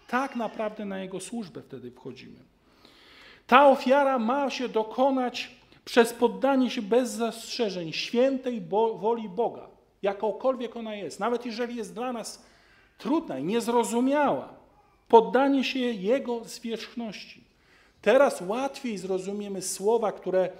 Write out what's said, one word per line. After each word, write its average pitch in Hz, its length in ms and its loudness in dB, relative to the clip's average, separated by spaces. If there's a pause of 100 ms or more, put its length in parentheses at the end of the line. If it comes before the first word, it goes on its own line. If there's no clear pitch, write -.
Tak 262 280 -2
naprawdę 214 500 -6
na 196 140 -8
jego 185 200 -10
służbę 180 420 -12
wtedy 123 300 -16
wchodzimy. - 480 -16 (1080)
Ta 277 200 10
ofiara 269 520 4
ma 262 300 0
się 240 200 -6
dokonać 247 800 -2 (340)
przez 233 280 4
poddanie 254 560 2
się 247 120 -6
bez 233 280 2
zastrzeżeń 208 840 -6
świętej 254 680 0
Bo-, 202 360 0
woli 220 320 -2
Boga, 175 380 -4 (340)
jakąkolwiek 220 720 -2
ona 220 200 -10
jest, 190 240 -10
nawet 240 260 -2
jeżeli 240 300 -6
jest 202 180 -10
dla 240 200 -6
nas - 320 -12 (520)
trudna 240 420 -2
i 135 40 -6
niezrozumiała, 233 1080 0 (540)
poddanie 247 560 6
się 262 160 -4
Jego 233 640 -2
zwierzchności. - 1000 -12 (580)
Teraz 240 460 4
łatwiej 247 500 -4
zrozumiemy 190 640 -6
słowa, 220 500 0
które 185 380 0 (100)